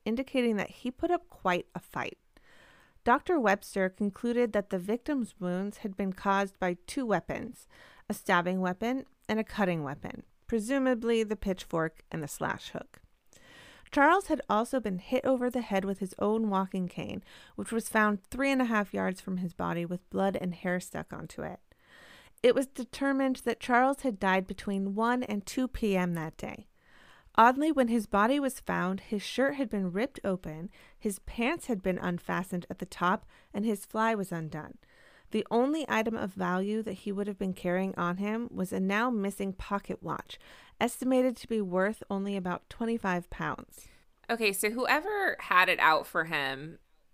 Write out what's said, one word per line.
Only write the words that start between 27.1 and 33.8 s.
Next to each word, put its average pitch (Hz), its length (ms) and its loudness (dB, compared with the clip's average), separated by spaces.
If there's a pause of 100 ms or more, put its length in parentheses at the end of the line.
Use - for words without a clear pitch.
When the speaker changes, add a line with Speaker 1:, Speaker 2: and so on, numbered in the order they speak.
Speaker 1:
Oddly, 262 360 8
when 262 160 4
his 226 180 2
body 226 340 4
was 262 200 -2
found, 180 420 -2
his 202 200 -4
shirt 277 340 0
had 269 140 -2
been 190 220 -2
ripped 214 320 -2
open, 180 460 -4 (280)
his 202 220 -4
pants 277 480 -2
had 208 140 -2
been 185 160 0
unfastened 180 720 -4
at 185 100 -8
the 185 60 -6
top, 185 400 0 (280)
and 208 120 -2
his 208 200 -2